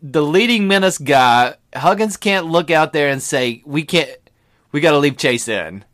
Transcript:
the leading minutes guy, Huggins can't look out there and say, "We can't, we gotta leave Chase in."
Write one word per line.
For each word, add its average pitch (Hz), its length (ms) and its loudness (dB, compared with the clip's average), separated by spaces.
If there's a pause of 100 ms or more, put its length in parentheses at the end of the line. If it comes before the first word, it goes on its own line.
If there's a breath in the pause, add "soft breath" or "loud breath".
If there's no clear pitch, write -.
the 151 200 -2
leading 202 460 2
minutes 190 300 2
guy, 127 580 4 (180)
Huggins 196 440 0
can't 190 300 -2
look 170 240 0
out 156 220 2
there 147 160 0
and 135 120 -4
say, 127 440 -4
"We 147 180 -4
can't, 151 260 -2 (600)
we 147 100 -4
gotta 156 160 4
leave 143 200 0
Chase 120 300 -2
in." 95 460 -6